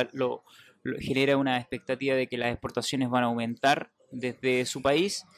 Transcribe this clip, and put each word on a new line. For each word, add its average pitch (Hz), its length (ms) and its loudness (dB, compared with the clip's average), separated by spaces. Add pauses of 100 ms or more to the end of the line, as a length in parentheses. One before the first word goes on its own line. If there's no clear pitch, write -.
(120)
lo, 127 320 -4 (380)
lo 131 180 -6
genera 139 380 2
una 135 180 2
expectativa 131 580 -4
de 131 120 2
que 123 100 -8
las 120 160 0
exportaciones 127 560 -2
van 123 160 2
a 120 40 2
aumentar 117 640 0 (200)
desde 127 560 0
su 131 160 -6
país. 160 420 2 (140)